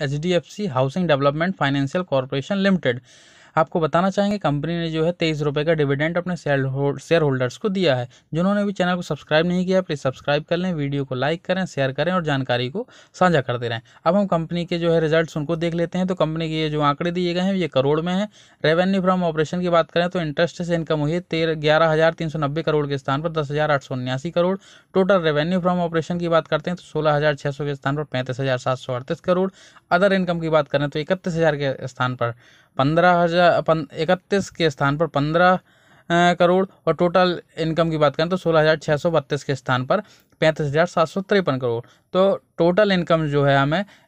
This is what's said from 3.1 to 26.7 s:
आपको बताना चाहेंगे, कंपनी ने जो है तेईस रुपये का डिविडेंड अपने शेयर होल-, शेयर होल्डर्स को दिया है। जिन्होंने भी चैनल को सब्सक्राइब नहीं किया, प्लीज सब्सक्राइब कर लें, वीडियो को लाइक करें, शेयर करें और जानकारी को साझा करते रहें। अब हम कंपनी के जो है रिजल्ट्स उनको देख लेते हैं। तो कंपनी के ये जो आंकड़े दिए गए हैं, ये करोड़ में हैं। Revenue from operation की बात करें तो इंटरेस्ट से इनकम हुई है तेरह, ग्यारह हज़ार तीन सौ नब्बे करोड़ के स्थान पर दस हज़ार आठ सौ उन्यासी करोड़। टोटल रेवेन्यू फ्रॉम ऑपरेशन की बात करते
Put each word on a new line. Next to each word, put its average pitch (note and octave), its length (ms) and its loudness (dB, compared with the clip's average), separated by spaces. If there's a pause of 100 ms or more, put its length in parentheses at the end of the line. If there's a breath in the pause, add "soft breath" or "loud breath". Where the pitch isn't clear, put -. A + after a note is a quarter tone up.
आपको D#3+ 240 0
बताना E3+ 300 0
चाहेंगे, G3+ 280 -2
कंपनी D#3 400 -2
ने E3 120 -4
जो D#3+ 140 -2
है F3 80 0
तेईस D#3+ 280 -2
रुपये D3 240 -2
का E3 100 2
डिविडेंड D3+ 440 0
अपने F3 180 -4
शेयर C#3+ 240 -2
होल-, C3+ 400 -2
शेयर E3 220 2
होल्डर्स C3 340 0
को - 120 -4
दिया F#3 280 2
है। B2 120 -4 (260 soft breath)
जिन्होंने G3 300 0
भी G3+ 80 -4
चैनल F3+ 240 -2
को F3 60 -6
सब्सक्राइब D#3 440 0
नहीं F3+ 200 0
किया, F#3 140 2
प्लीज E3 180 -4
सब्सक्राइब D3 460 -2
कर E3+ 120 -2
लें, F3+ 180 -2
वीडियो C#3 300 -4
को C3+ 100 -8
लाइक C#3+ 300 -2
करें, F#3 220 -2
शेयर C3+ 260 -2
करें D3 200 -2
और F#3 120 0
जानकारी B2+ 460 0
को G#3 180 -8 (260 loud breath)
साझा F3 260 4
करते A#2+ 280 -4
रहें। A2+ 120 -6 (240 soft breath)
अब E3+ 120 2
हम G3+ 100 0
कंपनी E3+ 380 -2
के F3 140 -4
जो E3 140 2
है E3 80 4
रिजल्ट्स D#3+ 360 0
उनको E3 200 -4
देख E3 180 -2
लेते E3+ 240 -2
हैं। F#3 80 0
तो F#3 80 -2
कंपनी D#3+ 340 -2
के D#3+ 60 -6
ये D#3 160 -2
जो D3+ 100 -2
आंकड़े D3 300 0
दिए F3 240 -2
गए F3 60 -2
हैं, F#3+ 140 0
ये F3+ 140 -2
करोड़ C#3+ 320 0
में F3+ 140 -4
हैं। G3+ 140 -2 (380 soft breath)
Revenue F3+ 400 2
from F#3 240 2
operation D#3 300 -2
की F3+ 80 -2
बात E3 220 2
करें F3 180 0
तो F3+ 120 -4
इंटरेस्ट D#3+ 420 -2
से E3+ 120 -4
इनकम D#3+ 260 -2
हुई D3 120 0
है F3 80 -2
तेरह, E3 340 -2
ग्यारह D#3 360 2
हज़ार D#3+ 220 4
तीन E3 160 -6
सौ D#3 100 -6
नब्बे D3+ 240 -2
करोड़ D3+ 240 0
के C#3 120 -4
स्थान C#3 240 -4
पर E3+ 60 -2
दस D#3 220 -4
हज़ार D3+ 200 0
आठ C#3 120 0
सौ - 120 -10
उन्यासी B2+ 360 -6
करोड़। F3+ 280 0 (360 loud breath)
टोटल F#3+ 260 4
रेवेन्यू D#3+ 400 0
फ्रॉम F3+ 200 0
ऑपरेशन E3+ 380 -2
की E3+ 100 -4
बात E3 180 2
करते D#3 240 -4